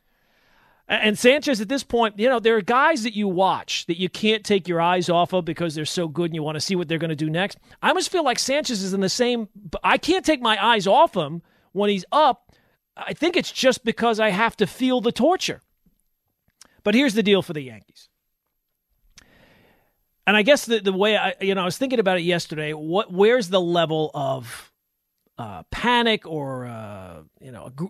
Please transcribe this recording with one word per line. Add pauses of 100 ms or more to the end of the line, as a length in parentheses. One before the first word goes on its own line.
(880)
A-,
and
Sanchez
at
this
point,
you
know,
there
are
guys
that
you
watch
that
you
can't
take
your
eyes
off
of
because
they're
so
good
and
you
want
to
see
what
they're
gonna
do
next. (240)
I
almost
feel
like
Sanchez
is
in
the
same, (340)
I
can't
take
my
eyes
off
him (300)
when
he's
up. (440)
I
think
it's
just
because
I
have
to
feel
the
torture. (1200)
But
here's
the
deal
for
the
Yankees. (2250)
And
I
guess
the,
the
way
I,
you
know,
I
was
thinking
about
it
yesterday,
what,
where's
the
level
of, (640)
uh,
panic
or,
uh, (200)
you
know,
gr-,